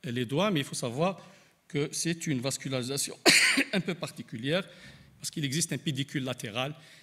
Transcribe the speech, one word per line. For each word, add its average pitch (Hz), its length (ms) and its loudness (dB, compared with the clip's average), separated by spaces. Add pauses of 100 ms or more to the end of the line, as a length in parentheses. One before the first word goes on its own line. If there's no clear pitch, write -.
les 123 220 0
doigts, 175 240 2
mais 156 100 4
il 135 60 -2
faut - 80 -10
savoir 151 460 0 (520)
que 143 180 0
c'est 165 360 -2
une 135 140 0
vascularisation 131 760 -4 (280)
<coughs> - 280 4
un 196 80 4
peu 170 140 0
particulière 151 720 -2 (500)
parce - 120 -8
qu'il 135 140 -4
existe 151 280 0
un 135 60 -2
pédicule 131 460 -4
latéral 127 500 -4 (280)